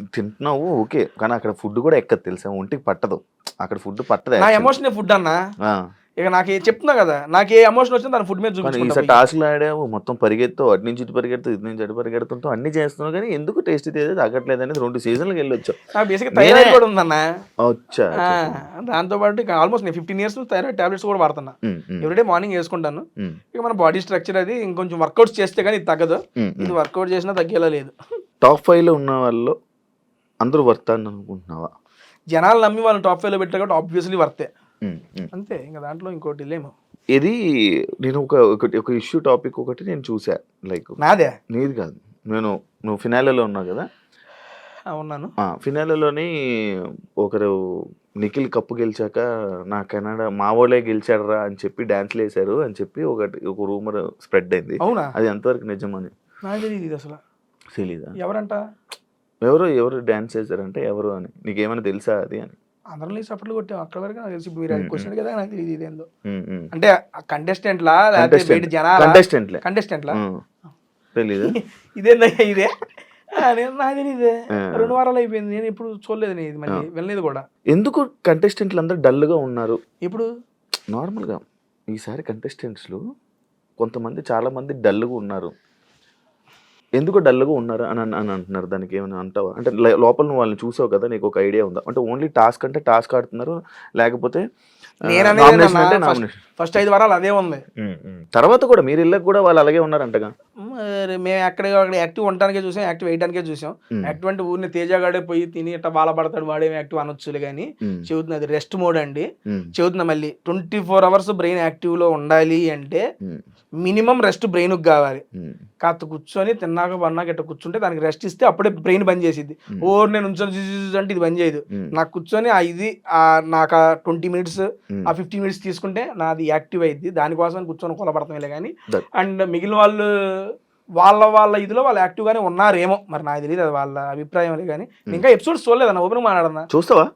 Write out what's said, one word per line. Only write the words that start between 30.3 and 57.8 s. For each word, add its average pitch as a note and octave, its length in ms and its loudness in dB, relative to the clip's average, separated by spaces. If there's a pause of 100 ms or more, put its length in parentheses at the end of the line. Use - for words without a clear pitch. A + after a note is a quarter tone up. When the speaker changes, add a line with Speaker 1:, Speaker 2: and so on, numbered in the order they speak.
Speaker 1:
అందరూ C#3 220 2
వర్త్ A#2 280 2
అని A2 160 -2
అనుకుంటున్నావా? F#2 640 -12 (580)
Speaker 2:
జనాలు F3+ 340 6
నమ్మి G#3+ 200 2
వాళ్ళని G#3+ 220 2
టాప్ F3+ 180 2
ఫైవ్లో G3 180 -2
పెట్టారు F#3+ 260 -2
కాబట్టి E3+ 220 -2
obviously F3 320 -4
వర్తే. D3 300 0 (340)
Speaker 1:
ఉమ్, F2 160 -8 (200)
ఉమ్. F2 140 -10
Speaker 2:
అంతే, F#3 340 -12
ఇంకా D3+ 120 -18
దాంట్లో E3 320 -12
ఇంకోటి D3 320 -10
లేము. D3 280 -12 (380)
Speaker 1:
ఇది C#3+ 240 4 (680)
నేను C3+ 220 -2
ఒక, C#3+ 120 0
ఒకటి, A2 420 4
ఒక A2+ 140 -4
ఇష్యూ A#2+ 300 -4
టాపిక్ B2+ 380 0
ఒకటి B2 240 -10
నేను F3 160 -8
చూసా, A2 380 -6 (280)
లైక్ F#2 340 -10
Speaker 2:
నాదే? D#3 320 4 (200)
Speaker 1:
నీది C3 220 -4
కాదు, F#2 220 -8 (320)
నేను, A2 200 -4 (380)
నువ్వు G#2 120 -4
ఫినాలేలో B2 460 0
ఉన్నావు G2 240 -6
కదా. A2 220 -10 (1000)
Speaker 2:
ఆ, E3+ 60 -10
ఉన్నాను. D3+ 460 -12
Speaker 1:
ఆ, G2 220 -4
ఫినాలేలోని D3+ 640 -2 (920)
ఒకరు G2 680 -2 (320)
నిఖిల్ G#2+ 340 -4
కప్పు A#2 220 -4
గెలిచాక A2+ 460 -4 (480)
"నా G2+ 140 -4
కెనడా G#2+ 480 -6
మా G2+ 220 -2
వాళ్ళే B2 300 4
గెలిచాడురా" G#2+ 600 -2
అని G2+ 140 -6
చెప్పి G2+ 280 -10
డాన్స్లు G2+ 380 -4
వేశారు G#2 400 -2
అని A#2+ 120 -6
చెప్పి G2+ 300 -10
ఒకటి, A2 420 -6
ఒక F#2+ 140 -8
రూమర్ G2+ 640 -8
స్ప్రెడ్ F#2 300 0
అయింది. E2+ 280 -4
Speaker 2:
అవునా? F3 340 -2
Speaker 1:
అది A2 120 0
ఎంతవరకు A2+ 380 -2
నిజమని? G2+ 440 -10 (340)
Speaker 2:
నాకు G#3 180 -8
తెలీదు G#3+ 220 -8
ఇది D#3 120 -8
అసలు. D3 200 -18 (600)
Speaker 1:
తెలీదా? F2+ 400 -10